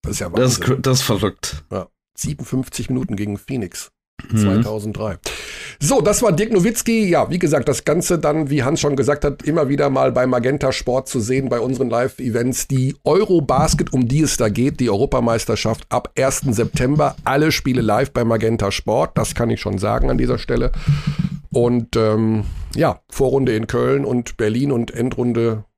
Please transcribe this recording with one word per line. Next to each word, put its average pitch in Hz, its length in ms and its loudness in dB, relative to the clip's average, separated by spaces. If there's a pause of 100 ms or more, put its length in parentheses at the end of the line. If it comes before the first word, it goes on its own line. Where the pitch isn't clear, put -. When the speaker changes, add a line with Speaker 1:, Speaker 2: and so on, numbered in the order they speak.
Speaker 1:
Das - 100 -6
ist - 60 -6
ja 98 100 -6
Speaker 2:
Das 120 240 2
ist - 80 -2
Speaker 1:
Wahnsinn. 131 160 0
Speaker 2:
cr-, 127 60 -8
das 127 160 2
ist - 60 -2
verrückt. - 680 -4
Speaker 1:
Ja. 95 160 -6 (300)
Siebenundfünfzig 131 720 -6
Minuten 127 260 -4
gegen 101 220 -4
Phoenix. - 520 -8 (400)
Speaker 2:
Mhm. 113 80 0
Speaker 1:
Zweitausenddrei. 107 800 0 (640)
So, 226 200 2
das 202 220 2
war 220 80 4
Dirk 202 220 0
Nowitzki. 220 560 2
Ja, 143 220 4
wie 170 100 -2
gesagt, 151 280 2
das 135 160 -2
Ganze 170 340 0
dann, 151 300 0
wie 139 140 0
Hans 147 180 0
schon 147 140 0
gesagt 127 300 0
hat, 143 180 -2
immer 151 260 0
wieder 143 220 2
mal 135 220 2
bei 123 140 2
Magenta 131 440 0
Sport 127 380 -2
zu - 100 -4
sehen, 131 300 0
bei 120 100 0
unseren 123 320 -2
Live-Events. 120 760 -2
Die 135 340 0
Eurobasket, 160 920 2
um 127 140 2
die 135 140 2
es 147 160 2
da 113 120 2
geht, 120 300 0
die 123 100 2
Europameisterschaft 113 1000 0
ab - 260 -4
ersten 131 380 0
September. 127 720 0
Alle 147 260 2
Spiele 127 320 0
live 110 300 2
bei 120 120 0
Magenta 113 460 2
Sport. 120 480 -2
Das - 160 -2
kann 117 160 0
ich 117 100 -2
schon 101 180 -4
sagen 107 320 2
an 131 60 2
dieser 123 220 0
Stelle. 123 320 0 (840)
Und, 120 440 2
ähm, 110 480 2 (320)
ja, 143 240 0 (100)
Vorrunde 131 460 2
in 110 100 -2
Köln 127 380 0
und 123 320 -2
Berlin 117 340 0
und 117 220 -2
Endrunde 117 720 -2 (140)